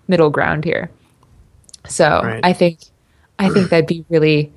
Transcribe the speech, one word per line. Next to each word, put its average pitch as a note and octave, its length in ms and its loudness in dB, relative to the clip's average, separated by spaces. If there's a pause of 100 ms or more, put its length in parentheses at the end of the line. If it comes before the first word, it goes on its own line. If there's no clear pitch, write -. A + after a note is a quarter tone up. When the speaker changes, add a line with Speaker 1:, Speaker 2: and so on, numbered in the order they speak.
Speaker 1:
middle E3 220 4
ground D#3 340 -2
here. - 260 -4 (960)
So D3 380 0
Speaker 2:
Right. A2+ 180 -6
Speaker 1:
I F3+ 120 2
think, E3+ 240 0 (600)
I G3 120 0
think F#3 180 2
that'd E3 180 -2
be E3 220 -6
really, D#3 480 0